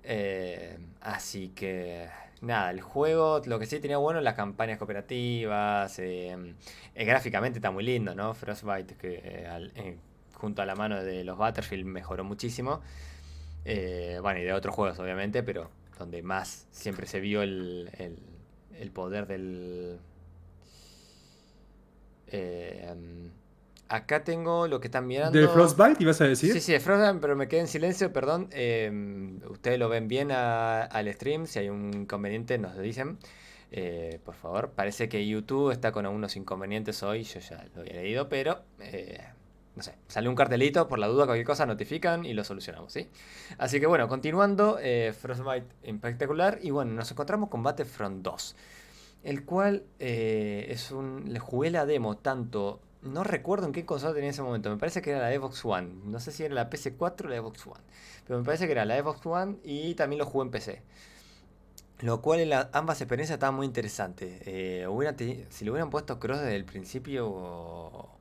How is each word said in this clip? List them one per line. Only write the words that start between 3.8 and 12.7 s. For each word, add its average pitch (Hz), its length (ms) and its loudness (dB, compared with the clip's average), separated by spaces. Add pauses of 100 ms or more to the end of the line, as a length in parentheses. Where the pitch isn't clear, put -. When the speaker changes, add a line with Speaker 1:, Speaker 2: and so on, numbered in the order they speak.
Speaker 1:
bueno, 156 220 2
las 123 140 2
campañas 110 440 -2
cooperativas, 104 1200 -2
eh, 90 360 -6 (580)
eh, 113 120 -4
gráficamente 117 540 2
está 104 120 0
muy 98 140 -4
lindo, 113 280 0
¿no? 104 200 -2
Frostbite, 101 640 -6
que, 90 260 -8
eh, 90 240 -12
al, 85 280 -10
eh, 92 220 -10 (360)
junto 104 280 -6
a 98 40 0
la 95 100 -2
mano 104 260 -2
de 92 220 -4
los 92 140 -8
Battlefield 104 480 -2
mejoró 92 400 -8
muchísimo. 120 560 -4 (800)